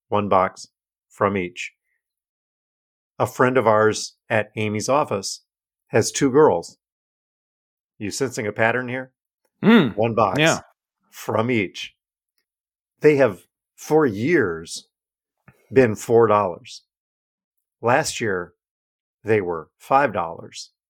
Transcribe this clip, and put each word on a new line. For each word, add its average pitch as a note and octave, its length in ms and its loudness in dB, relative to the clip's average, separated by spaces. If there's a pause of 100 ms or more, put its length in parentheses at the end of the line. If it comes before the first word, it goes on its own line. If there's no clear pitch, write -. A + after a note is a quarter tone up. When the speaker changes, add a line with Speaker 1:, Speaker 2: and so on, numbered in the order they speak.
Speaker 1:
one G#2 200 -2
box F#2+ 400 0 (400)
from G2+ 280 -2
each. F2+ 360 -8 (1500)
A C3 80 0
friend B2+ 300 2
of A#2 100 2
ours G#2+ 480 2 (140)
at A2 280 -2
Amy's G#2+ 320 -6
office C3 540 -4 (460)
has A2+ 220 0
two C#3 200 0
girls. A#2 480 2 (1200)
You G#2 120 -10
sensing A#2+ 360 -6
a G#2 60 -6
pattern A#2 360 -2
here? C3 240 -10 (500)
Speaker 2:
Mm. E3 340 4
Speaker 1:
One A2+ 180 0
box G#2+ 260 0
Speaker 2:
Yeah. D3+ 200 2 (500)
Speaker 1:
from A#2+ 400 -4
each. G#2 440 -6 (1040)
They D3+ 160 6
have, A#2 260 2 (340)
for D3+ 300 0
years, G#2 840 -4 (840)
been A2+ 220 4
four A#2 320 2
dollars. G#2 560 -2 (1000)
Last B2+ 400 0
year, F#2 340 -6 (680)
they G#2+ 160 0
were E2 380 -8
five C#3 340 0
dollars. - 580 -12 (200)